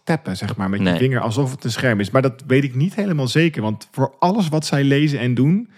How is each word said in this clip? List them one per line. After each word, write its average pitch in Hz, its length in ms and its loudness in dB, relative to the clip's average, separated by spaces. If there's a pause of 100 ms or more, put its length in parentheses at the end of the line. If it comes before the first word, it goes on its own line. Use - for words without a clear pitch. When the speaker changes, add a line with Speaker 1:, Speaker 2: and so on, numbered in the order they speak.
Speaker 1:
tappen, 175 320 -4
zeg 104 200 -6
maar, 98 140 -4
met 98 100 -2
Speaker 2:
Nee. 92 120 2
Speaker 1:
je 85 60 0
vinger, 131 220 0
alsof 123 300 -2
het 135 140 -12
een 120 60 -4
scherm 110 300 0
is. 98 100 -2
Maar 131 120 2
dat 123 240 -2
weet 135 180 2
ik 127 100 -6
niet 151 200 0
helemaal 165 340 -2
zeker, 135 340 0
want 107 280 -4
voor - 280 -2
alles 196 300 2
wat 151 180 -2
zij 143 180 0
lezen 143 340 2
en 123 160 0
doen, 160 440 2